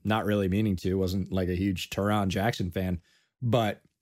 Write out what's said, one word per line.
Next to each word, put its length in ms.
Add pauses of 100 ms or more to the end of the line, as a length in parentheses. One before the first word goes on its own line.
not 220
really 220
meaning 280
to. 140
It 40
wasn't, 380
like, 160
a 60
huge 360
Teron 380
Jackson 420
fan, 300 (400)
but 400 (220)